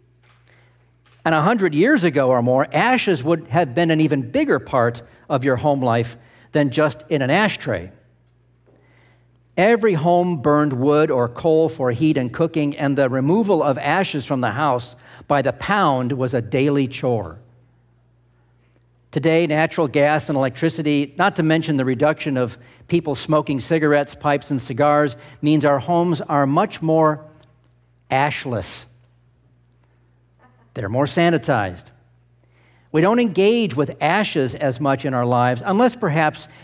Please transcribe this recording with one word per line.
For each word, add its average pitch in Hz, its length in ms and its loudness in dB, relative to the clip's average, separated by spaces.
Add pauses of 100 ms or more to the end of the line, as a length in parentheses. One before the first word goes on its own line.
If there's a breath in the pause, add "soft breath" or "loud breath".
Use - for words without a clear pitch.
(1200 soft breath)
And 165 120 0
a 156 80 2
hundred 190 320 2
years 214 280 4
ago 139 280 2
or 127 100 4
more, 127 320 2
ashes 196 500 0
would 160 260 -2
have 147 260 0
been 165 160 2
an 156 100 2
even 139 300 0
bigger 262 280 0
part 120 440 0 (260 soft breath)
of 131 160 -2
your 131 120 2
home 139 260 0
life 117 340 0 (360 soft breath)
than 143 180 2
just 151 400 -2
in 151 100 0
an 127 80 -2
ashtray. 143 640 -2 (1600 soft breath)
Every 220 380 2
home 175 480 2
burned 147 320 2
wood 147 380 2
or 123 180 0
coal 160 400 0
for 139 220 -2
heat 151 260 0
and 123 160 -4
cooking, 160 460 -2
and 139 180 0
the 135 140 2
removal 160 520 2
of 135 140 0
ashes 151 480 -2
from 135 160 -4
the 120 100 0
house 127 460 -2 (320 loud breath)
by 143 140 2
the 127 100 0
pound 147 580 0
was 131 220 -4
a 127 80 0
daily 139 480 0
chore. 107 500 -4 (1700)
Today, 160 360 0
natural 156 420 0
gas 147 420 0
and 147 60 -2
electricity, 143 840 -2
not 190 180 2
to 175 60 -2
mention 160 340 0
the 131 80 0
reduction 135 540 -2
of 123 180 -4 (320 soft breath)
people 165 260 -2
smoking 151 460 -2
cigarettes, 147 540 0
pipes, 143 360 -2
and 139 100 -2
cigars, 147 560 0 (260 loud breath)
means 151 240 2
our 139 120 4
homes 170 440 0
are 143 240 0
much 175 340 0
more 160 460 2 (840)
ashless. 131 760 -4 (1900)
They're 104 140 -8
more 127 180 0
sanitized. 135 800 0 (1080 soft breath)
We 156 80 2
don't 208 180 4
engage 208 560 0
with 143 260 -2
ashes 151 540 0
as 139 240 -4
much 135 260 -2
in 135 100 -4
our 123 120 0
lives, 123 400 0
unless 226 300 2
perhaps 156 500 -2 (180 loud breath)